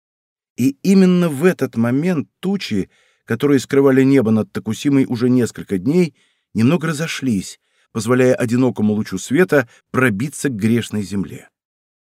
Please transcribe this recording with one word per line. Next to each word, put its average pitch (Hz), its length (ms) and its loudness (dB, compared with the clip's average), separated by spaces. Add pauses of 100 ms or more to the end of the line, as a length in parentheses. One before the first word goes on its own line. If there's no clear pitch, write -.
(580)
И 135 260 0
именно 185 460 4
в 139 140 -4
этот 160 320 0
момент 135 540 -2 (100)
тучи, 180 500 -4 (360)
которые 131 340 2
скрывали 135 440 4
небо 131 280 4
над 107 200 0
Токусимой 127 540 -2
уже 123 240 -2
несколько 110 480 -2
дней, 147 380 0 (380)
немного 131 360 2
разошлись, 131 680 -4 (320)
позволяя 127 440 2
одинокому 120 580 0
лучу 104 240 -6
света 135 500 0 (240)
пробиться 123 580 -2
к 127 60 -6
грешной 107 460 -2
земле. 95 480 -8 (720)